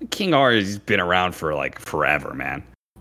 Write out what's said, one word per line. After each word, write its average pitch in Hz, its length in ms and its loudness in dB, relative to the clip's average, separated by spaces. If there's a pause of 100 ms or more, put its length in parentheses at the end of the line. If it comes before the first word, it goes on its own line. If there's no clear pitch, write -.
King 190 240 -2
R 135 200 6
has 104 260 0
been 101 200 0
around 90 360 2
for, 78 180 -4
like, 67 240 -4
forever, 73 560 0
man." 67 300 -8 (380)